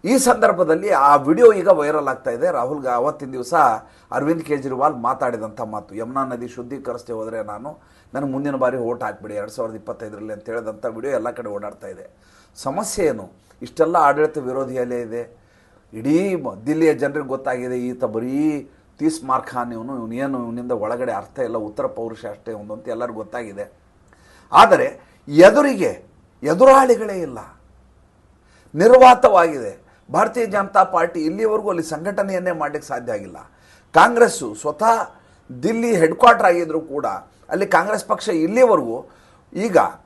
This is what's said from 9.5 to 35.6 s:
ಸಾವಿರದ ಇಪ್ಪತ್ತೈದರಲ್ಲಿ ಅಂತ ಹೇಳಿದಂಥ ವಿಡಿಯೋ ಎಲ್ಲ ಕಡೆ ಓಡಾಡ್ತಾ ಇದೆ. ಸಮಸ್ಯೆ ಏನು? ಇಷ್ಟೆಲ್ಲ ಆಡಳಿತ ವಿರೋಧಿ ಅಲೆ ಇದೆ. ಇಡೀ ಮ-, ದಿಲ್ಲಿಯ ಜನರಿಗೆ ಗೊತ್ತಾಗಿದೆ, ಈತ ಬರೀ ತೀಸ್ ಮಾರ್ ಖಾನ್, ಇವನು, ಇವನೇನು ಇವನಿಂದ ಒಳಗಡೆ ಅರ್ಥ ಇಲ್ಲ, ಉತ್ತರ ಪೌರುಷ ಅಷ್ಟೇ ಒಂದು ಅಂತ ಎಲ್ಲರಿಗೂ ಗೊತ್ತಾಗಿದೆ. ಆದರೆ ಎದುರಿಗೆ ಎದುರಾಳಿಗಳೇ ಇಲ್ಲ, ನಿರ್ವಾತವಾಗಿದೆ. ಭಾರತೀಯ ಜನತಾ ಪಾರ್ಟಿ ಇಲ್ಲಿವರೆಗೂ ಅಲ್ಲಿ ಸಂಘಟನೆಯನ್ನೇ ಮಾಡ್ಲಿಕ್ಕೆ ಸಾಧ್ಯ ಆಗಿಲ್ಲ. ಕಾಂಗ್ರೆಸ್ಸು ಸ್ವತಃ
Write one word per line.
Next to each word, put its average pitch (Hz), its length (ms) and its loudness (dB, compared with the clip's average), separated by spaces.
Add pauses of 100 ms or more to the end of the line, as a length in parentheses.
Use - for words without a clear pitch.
ಸಾವಿರದ 113 220 -8
ಇಪ್ಪತ್ತೈದರಲ್ಲಿ 107 580 -14
ಅಂತ 101 140 -16
ಹೇಳಿದಂಥ 113 400 -10
ವಿಡಿಯೋ 120 280 -8
ಎಲ್ಲ 120 160 -4
ಕಡೆ 120 180 -12
ಓಡಾಡ್ತಾ 101 380 -12
ಇದೆ. 95 300 -18 (400)
ಸಮಸ್ಯೆ 175 500 -4
ಏನು? 104 240 -4 (320)
ಇಷ್ಟೆಲ್ಲ 160 340 0
ಆಡಳಿತ 151 420 2
ವಿರೋಧಿ 131 400 -6
ಅಲೆ 123 220 -4
ಇದೆ. 117 380 -10 (540)
ಇಡೀ 165 440 -2
ಮ-, 127 180 -8 (120)
ದಿಲ್ಲಿಯ 156 280 2
ಜನರಿಗೆ 139 320 -4
ಗೊತ್ತಾಗಿದೆ, 127 520 -6
ಈತ 123 260 -6
ಬರೀ 135 640 -4 (280)
ತೀಸ್ 156 260 -4
ಮಾರ್ 139 180 -2
ಖಾನ್, 120 300 -8
ಇವನು, 120 260 -10
ಇವನೇನು 120 460 -6
ಇವನಿಂದ 120 280 -8
ಒಳಗಡೆ 117 400 -4
ಅರ್ಥ 101 260 -10
ಇಲ್ಲ, 120 180 -4
ಉತ್ತರ 107 300 -8
ಪೌರುಷ 113 400 -10
ಅಷ್ಟೇ 104 260 -12
ಒಂದು 104 220 -12
ಅಂತ 113 140 -16
ಎಲ್ಲರಿಗೂ 117 300 -8
ಗೊತ್ತಾಗಿದೆ. 104 540 -12 (800)
ಆದರೆ 170 480 6 (280)
ಎದುರಿಗೆ 196 760 6 (380)
ಎದುರಾಳಿಗಳೇ 220 760 4
ಇಲ್ಲ, 135 180 -10 (1400)
ನಿರ್ವಾತವಾಗಿದೆ. 196 1120 6 (240)
ಭಾರತೀಯ 226 340 0
ಜನತಾ 196 380 2
ಪಾರ್ಟಿ 170 400 -2
ಇಲ್ಲಿವರೆಗೂ 208 440 -2
ಅಲ್ಲಿ 175 140 -4
ಸಂಘಟನೆಯನ್ನೇ 180 680 -4
ಮಾಡ್ಲಿಕ್ಕೆ 147 360 -6
ಸಾಧ್ಯ 123 240 -8
ಆಗಿಲ್ಲ. 95 240 -10 (580)
ಕಾಂಗ್ರೆಸ್ಸು 196 600 4
ಸ್ವತಃ 214 600 -2 (480)